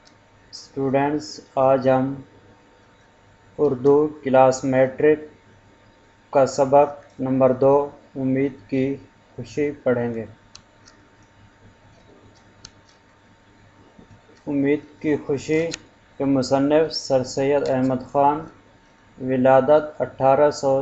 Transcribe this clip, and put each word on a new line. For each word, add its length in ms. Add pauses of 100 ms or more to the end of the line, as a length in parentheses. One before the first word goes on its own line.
(540)
स्टूडेंट्स, 720 (320)
आज 280
हम 380 (1300)
उर्दू 360 (280)
क्लास 420
मैट्रिक 640 (1040)
का 160
सबक 520 (200)
नंबर 360
दो, 160 (440)
उम्मीद 380 (100)
की 200 (520)
खुशी 320 (120)
पढ़ेंगे। 460 (4000)
उम्मीद 400 (140)
की 240
खुशी 360 (580)
के 100
मुसन्निफ 680
सर 340
सैयद 400
अहमद 380
ख़ान, 400 (680)
विलादत 840
अठारह 540
सौ 260